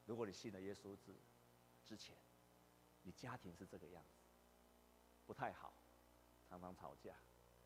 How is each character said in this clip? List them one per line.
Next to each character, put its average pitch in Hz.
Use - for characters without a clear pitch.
如 113
果 117
你 98
信 107
了 95
耶 98
稣 98
之， 98
之 110
前， -
你 92
家 -
庭 92
是 95
这 101
个 82
样 82
子， -
不 -
太 120
好， -
常 90
常 90
吵 69
架。 92